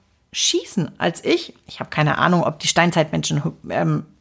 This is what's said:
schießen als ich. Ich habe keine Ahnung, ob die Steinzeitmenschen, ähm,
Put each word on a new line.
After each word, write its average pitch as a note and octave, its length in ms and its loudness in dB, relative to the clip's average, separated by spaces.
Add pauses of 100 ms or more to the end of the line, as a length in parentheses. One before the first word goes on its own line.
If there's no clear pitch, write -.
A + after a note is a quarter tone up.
(320)
schießen - 680 -2
als E3 240 0
ich. E4+ 300 0 (140)
Ich - 120 -14
habe - 120 -10
keine D3+ 260 2
Ahnung, E3 260 2
ob C3 160 -4
die - 80 -6
Steinzeitmenschen, D#3+ 760 2 (280)
ähm, D3+ 360 0 (160)